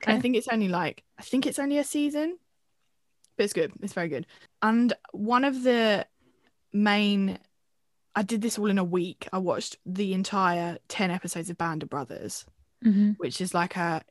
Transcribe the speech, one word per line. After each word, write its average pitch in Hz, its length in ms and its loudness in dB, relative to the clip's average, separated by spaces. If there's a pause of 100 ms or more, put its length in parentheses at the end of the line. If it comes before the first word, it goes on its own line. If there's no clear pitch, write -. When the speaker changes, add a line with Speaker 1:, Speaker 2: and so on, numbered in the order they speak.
Speaker 1:
I 214 80 4
Speaker 2:
Okay. 247 60 2
Speaker 1:
think 247 160 2
it's 247 120 0
only, 220 200 2
like, 175 360 -2 (120)
I - 60 -20
think 262 240 0
it's 294 140 -2
only 277 180 0
a 285 60 2
season, 294 540 -2 (1000)
but 208 80 2
it's 208 80 -2
good. 165 180 0 (120)
It's 202 100 -8
very 170 160 -2
good. 147 180 -6 (360)
And 226 300 4 (200)
one 240 320 0
of 262 180 0
the 226 440 4 (680)
main, 202 680 2 (760)
I 220 60 2
did 208 200 -2
this 226 160 -2
all 208 120 0
in 202 80 4
a 185 60 2
week. 175 480 -2
I 185 60 -2
watched 175 380 -2 (100)
the 185 260 -2
entire 180 680 0 (100)
ten 185 240 0
episodes 175 380 -6
of 170 80 -8
Band 160 260 -2
of - 60 -12
Brothers, - 560 -8 (380)
Speaker 2:
Mm-hmm. 208 340 6
Speaker 1:
which - 220 -4
is 185 140 -4
like 175 220 -2
a, 170 340 -2